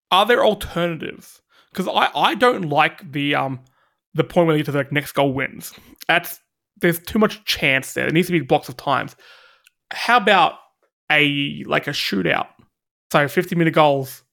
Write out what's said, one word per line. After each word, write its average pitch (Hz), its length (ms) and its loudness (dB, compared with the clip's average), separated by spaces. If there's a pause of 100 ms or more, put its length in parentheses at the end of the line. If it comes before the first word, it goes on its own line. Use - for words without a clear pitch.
(120)
Are 190 120 4
there 226 200 4
alternatives? - 1000 -4 (320)
'Cause 180 140 -6
I, - 260 0
I 196 220 0
don't 226 320 0
like 156 420 0
the, 143 240 -2
um, 135 240 -4 (560)
the 151 80 0
point 170 240 2
where 160 100 4
you 151 60 2
get 147 40 -6
to 147 60 -4
the, 143 60 -2
like, 135 140 -4
next 143 200 -4
goal 143 200 2
wins. - 400 -8 (340)
That's, - 320 -2 (380)
there's 170 240 0
too - 180 -4
much 208 280 0
chance - 480 -2
there. 127 100 -2
There 135 80 -2
needs 175 160 2
to 175 40 -2
be 165 80 2
blocks 147 280 -2
of 131 80 -16
times. - 400 -4 (760)
How - 280 0
about 190 360 4 (560)
a, 143 560 0
like, 151 220 -2
a 143 40 -6
shootout? 170 540 -2 (640)
So 147 140 2
fifty 180 300 -2
minute 165 180 2
goals, 139 480 2 (100)